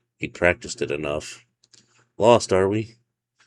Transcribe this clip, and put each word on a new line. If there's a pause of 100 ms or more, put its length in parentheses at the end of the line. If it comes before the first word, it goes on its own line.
(180)
He'd
practiced
it
enough. (720)
Lost,
are
we? (500)